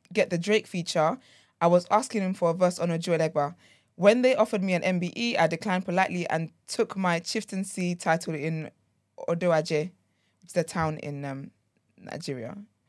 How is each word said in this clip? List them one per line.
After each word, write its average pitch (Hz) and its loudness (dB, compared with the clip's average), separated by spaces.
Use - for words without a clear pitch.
get - 2
the 175 0
Drake 202 0
feature, 170 0
I 170 4
was 175 6
asking 208 2
him 190 -2
for 180 0
a 170 0
verse 180 2
on 170 0
Ojuelegba. 160 0
When 208 6
they 254 6
offered 170 2
me 185 2
an 175 0
M 185 2
B 175 -4
E, 233 -2
I 165 4
declined 185 -2
politely 180 0
and 165 -2
took - -4
my 180 0
chieftaincy 190 -4
title 165 -2
in 156 -6
Odoaje, 165 0
which - -20
is - -2
a 170 0
town 160 -2
in, 143 -8
um, 139 -10
Nigeria. 127 -10